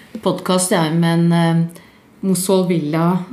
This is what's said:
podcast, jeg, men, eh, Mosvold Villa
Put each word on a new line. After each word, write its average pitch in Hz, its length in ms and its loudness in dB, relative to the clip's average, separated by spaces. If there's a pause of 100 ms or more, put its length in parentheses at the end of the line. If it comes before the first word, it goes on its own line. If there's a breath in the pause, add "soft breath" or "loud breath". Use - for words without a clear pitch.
(220 loud breath)
podcast, 185 500 -2
jeg, 165 220 0
men, 170 380 2
eh, 165 320 2 (600 loud breath)
Mosvold 190 440 0
Villa 170 520 0 (140)